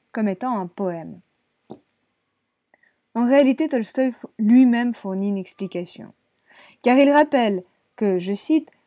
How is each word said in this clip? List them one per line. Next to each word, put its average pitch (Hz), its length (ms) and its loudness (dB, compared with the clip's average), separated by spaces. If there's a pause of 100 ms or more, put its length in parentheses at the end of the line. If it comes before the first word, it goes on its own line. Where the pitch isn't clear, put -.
(120)
comme 214 160 -2
étant 226 280 -4
un 185 120 -6
poème. 170 520 -10 (2000)
En 233 100 -2
réalité, 277 420 2
Tolstoï 262 440 -4
fo-, - 260 -16
lui-même 240 560 4
fournit 196 360 -6
une 202 100 -4
explication. - 760 -12 (680)
Car 247 160 4
il 277 100 6
rappelle 262 540 2 (320)
que, 196 240 -2
je 185 140 -6
cite, « 311 360 -2 (180)